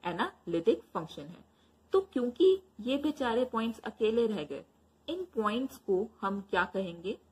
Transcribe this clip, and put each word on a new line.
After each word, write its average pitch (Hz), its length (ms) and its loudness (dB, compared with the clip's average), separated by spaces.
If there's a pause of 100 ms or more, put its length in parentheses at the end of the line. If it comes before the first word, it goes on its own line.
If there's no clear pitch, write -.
Analytic 180 760 0 (120)
function 160 280 -6
है। 165 220 -16 (480)
तो 381 80 6
क्योंकि 339 640 4 (180)
ये 247 160 0
बेचारे 269 480 0
points 226 340 -2
अकेले 226 480 0
रह 202 180 -2
गए, 139 200 -10 (440)
इन 359 160 -4
points 233 520 -2
को 202 320 0 (120)
हम 196 200 -2 (100)
क्या 185 140 2
कहेंगे? 185 540 -6 (140)